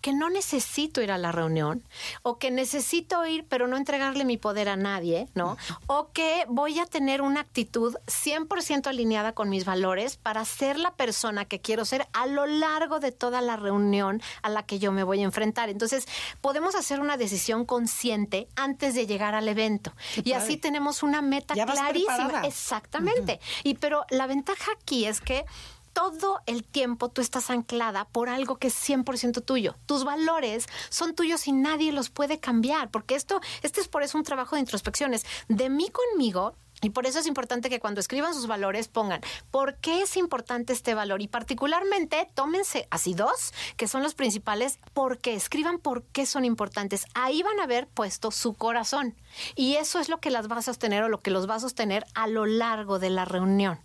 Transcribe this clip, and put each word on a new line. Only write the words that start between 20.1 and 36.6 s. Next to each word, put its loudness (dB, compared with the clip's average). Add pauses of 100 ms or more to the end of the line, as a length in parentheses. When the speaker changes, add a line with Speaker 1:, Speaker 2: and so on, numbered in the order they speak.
Speaker 2:
Qué -2
Speaker 1:
Y 0
así 0
Speaker 2:
padre. -10
Speaker 1:
tenemos 0
una 2
meta 0
Speaker 2:
Ya 2
vas 0
Speaker 1:
clarísima. 2
Speaker 2:
preparada. 0
Speaker 1:
Exactamente. 0
Speaker 2:
Ujú. -8
Speaker 1:
Y 2
pero 0
la 2
ventaja -2 (100)
aquí 0
es -2
que -2 (480)
todo 0
el -4
tiempo -2
tú -2
estás -2
anclada -2
por -2
algo -2
que 0
es 2
cien 2
por -2
ciento 0
tuyo. 0
Tus 0
valores 0 (220)
son -2
tuyos 0
y 2
nadie 4
los 0
puede -2
cambiar, 2
porque -2
esto, 0 (220)
este 0
es -2
por 0
eso -2
un 2
trabajo -2
de 2
introspecciones -2 (220)
de 2
mí 2
conmigo. 2 (260)